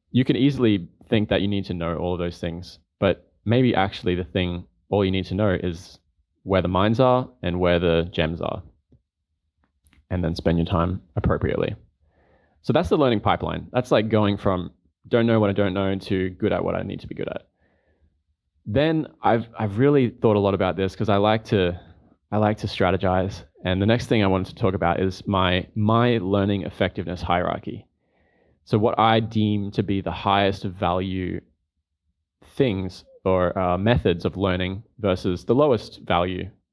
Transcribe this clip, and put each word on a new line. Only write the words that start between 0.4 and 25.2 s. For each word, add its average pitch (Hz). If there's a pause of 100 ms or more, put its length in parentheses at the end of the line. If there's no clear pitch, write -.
think 107
that 95
you 98
need 101
to -
know 85
all 87
of 87
those 87
things, 85 (200)
but - (140)
maybe 123
actually 95
the 90
thing, 87 (240)
all 98
you 95
need 95
to 92
know 101
is 87 (440)
where 95
the 85
mines 101
are 127 (140)
and 90
where 87
the 85
gems 82
are, - (1500)
and 90
then 82
spend 85
your 82
time 90 (140)
appropriately. - (880)
So -
that's 170
the 208
learning 123
pipeline. 82
That's, 123
like, 110
going 104
from 90 (360)
don't 117
know 113
what 104
I 101
don't 98
know 98
to 95
good 92
at 90
what 90
I 90
need 95
to -
be -
good -
at. - (1200)
Then 151 (140)
I've, 113 (100)
I've 101
really 135
thought 107
a 104
lot 98
about 90
this 95
'cause 104
I 101
like 107
to, 90 (520)
I 104
like 107
to -
strategize. 92 (220)
And 92
the 98
next 120
thing 113
I 98
wanted 95
to -
talk 95
about 85
is 92